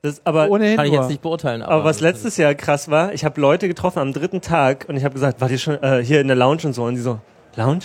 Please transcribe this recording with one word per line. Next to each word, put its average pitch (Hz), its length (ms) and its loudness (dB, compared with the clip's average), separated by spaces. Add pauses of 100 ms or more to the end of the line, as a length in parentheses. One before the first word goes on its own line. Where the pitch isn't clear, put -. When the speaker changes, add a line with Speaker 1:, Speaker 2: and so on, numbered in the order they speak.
Speaker 1:
Das, 147 220 -6
aber 156 240 2
Speaker 2:
Ohnehin 214 280 2
Speaker 3:
Kann 147 100 2
ich 143 60 2
Speaker 2:
nur. 143 80 4
Speaker 3:
jetzt 127 100 0
nicht 135 120 -6
beurteilen, 151 400 -4
Speaker 1:
aber - 120 -2
Speaker 3:
aber 156 120 2
Speaker 1:
was 156 120 2
letztes 160 380 -2
Jahr 147 180 4
krass - 340 -2
war, 160 240 2
ich 151 120 -8
hab 151 120 -2
Leute 156 300 2
getroffen 175 320 -2
am 135 140 -2
dritten 175 280 -4
Tag 139 480 0
und 143 80 -4
ich 135 80 -2
hab 139 80 0
gesagt, 135 280 -2
„Wart 127 100 0
ihr 131 80 -2
schon, 147 240 -4
äh, 135 220 2
hier 143 160 4
in 135 80 0
der 131 80 4
Lounge 135 260 4
und 151 100 -2
so?“ 117 120 -4
Und 120 100 -2
die 123 60 -6
so, 117 180 -4 (380)
„Lounge? 135 280 0